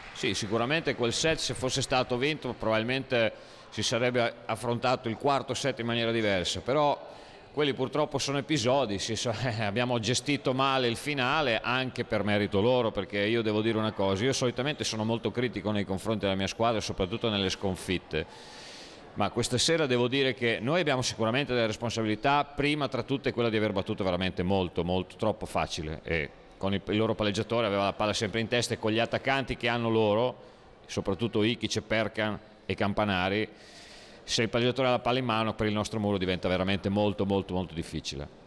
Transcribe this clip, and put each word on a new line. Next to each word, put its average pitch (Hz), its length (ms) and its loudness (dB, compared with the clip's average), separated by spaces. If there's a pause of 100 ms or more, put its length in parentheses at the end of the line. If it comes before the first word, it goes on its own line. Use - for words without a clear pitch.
(140)
Sì, 120 200 -2
sicuramente 117 640 0
quel 117 180 0
set, 160 260 0
se - 140 -4
fosse 127 280 -2
stato 123 360 0
vinto, 131 400 -2
probabilmente 113 760 2 (360)
si - 140 -4
sarebbe 123 500 2 (120)
affrontato 120 640 -2
il 107 80 -4
quarto 135 360 0
set 127 260 -2
in 117 60 -4
maniera 117 260 0
diversa, 98 500 0
però 147 520 2 (420)
quelli 143 180 2
purtroppo 143 440 -2
sono 139 200 -2
episodi, 123 640 2
si 113 160 -4
sa, 117 180 -2 (140)
<laughs> 113 160 -2
abbiamo 120 360 0
gestito 127 540 0
male 131 360 2
il 117 80 -2
finale 139 680 0
anche 123 400 -2
per 104 220 0
merito 104 340 2
loro, 117 320 4
perché 101 280 -4
io 110 220 2
devo 107 200 2
dire 110 160 2
una 110 160 0
cosa, 98 320 2
io 131 80 2
solitamente 127 500 -2
sono 110 220 -2
molto 113 260 0
critico 104 400 -2
nei 104 140 0
confronti 98 400 -2
della 98 100 2
mia 95 120 0
squadra, 113 340 0
soprattutto 104 480 -2
nelle 101 180 2
sconfitte, 90 800 -2 (880)
ma 104 160 0
questa 120 280 -2
sera 160 280 2
devo 123 240 4
dire 135 240 2
che 113 260 0
noi 147 220 0
abbiamo 139 200 0
sicuramente 123 520 0
delle 117 140 2
responsabilità, 113 760 0
prima 143 460 -2
tra 117 140 -4
tutte 131 280 -2
quella 117 160 2
di 110 80 0
aver 107 160 2
battuto 101 320 -2
veramente 92 400 0
molto, 90 400 2
molto, 90 320 -2
troppo 104 300 -2
facile, 80 580 -4
e 78 260 -2 (280)
con 98 160 -2
il, 95 160 0
il 104 80 2
loro 110 180 2
palleggiatore 107 520 0
aveva 101 180 2
la 92 80 2
palla 107 180 0
sempre 113 300 -2
in 110 80 -2
testa, 120 240 0
e 107 60 -6
con 110 120 0
gli 110 80 2
attaccanti 120 560 0
che 120 140 -2
hanno 117 180 0
loro, 110 480 4 (520)
soprattutto 104 540 -2
Ikic, 113 380 0
Perkan 107 580 -2 (280)
e 95 100 0
Campanari, 101 720 2 (800)
se - 160 0
il 113 80 2
palleggiatore 123 380 2
ha 123 40 4
la 123 80 2
palla 120 200 0
in 127 60 -2
mano 110 280 0
per 110 140 0
il 107 60 2
nostro 107 260 -2
muro 101 180 2
diventa 90 300 0
veramente 92 420 2
molto, 104 360 2
molto, 98 280 0
molto 90 200 -2
difficile. 76 720 -8